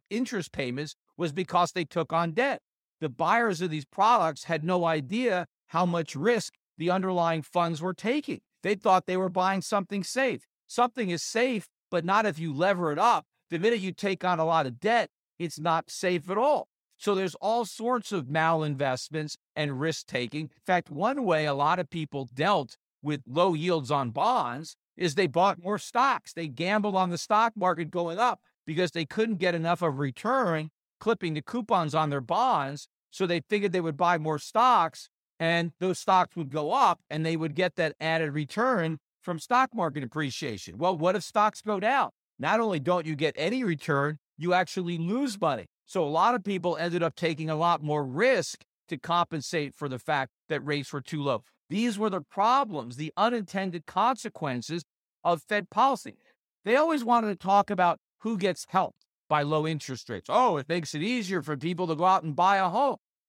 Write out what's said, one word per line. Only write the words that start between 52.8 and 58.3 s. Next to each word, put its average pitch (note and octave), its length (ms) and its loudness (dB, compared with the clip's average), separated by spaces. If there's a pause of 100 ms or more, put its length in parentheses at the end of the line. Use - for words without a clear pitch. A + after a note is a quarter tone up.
the D3+ 220 -8
unintended G3 720 -2
consequences E3+ 960 -2 (400)
of E3+ 180 2
Fed G#3 300 -4
policy. B3 440 0 (480)
They A3 120 2
always D4+ 280 2
wanted A#3 240 4
to G3+ 80 -2
talk G3 360 4
about F3+ 280 4 (200)
who A3+ 180 -2